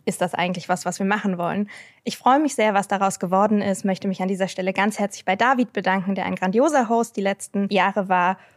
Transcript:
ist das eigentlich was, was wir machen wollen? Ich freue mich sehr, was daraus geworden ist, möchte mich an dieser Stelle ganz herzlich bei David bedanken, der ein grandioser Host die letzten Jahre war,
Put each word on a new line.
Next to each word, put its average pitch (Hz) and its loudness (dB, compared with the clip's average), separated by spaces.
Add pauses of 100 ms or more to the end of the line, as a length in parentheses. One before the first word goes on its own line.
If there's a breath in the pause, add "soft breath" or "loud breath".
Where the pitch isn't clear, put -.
ist - -4
das 180 -2
eigentlich 180 -4
was, 180 -2
was 180 -4
wir 196 -2
machen 196 0
wollen? 175 -4 (340 loud breath)
Ich - -6
freue 262 4
mich 302 0
sehr, 214 2
was 196 0
daraus 196 -2
geworden 202 2
ist, 196 -2
möchte 190 -2
mich 185 -2
an 190 0
dieser 190 -2
Stelle 185 -4
ganz 196 0
herzlich 202 -6
bei 185 0
David 247 2
bedanken, 190 -2
der 185 -4
ein 185 -4
grandioser 226 2
Host 233 0
die 208 -4
letzten 196 -2
Jahre 190 2
war, 185 2 (180 soft breath)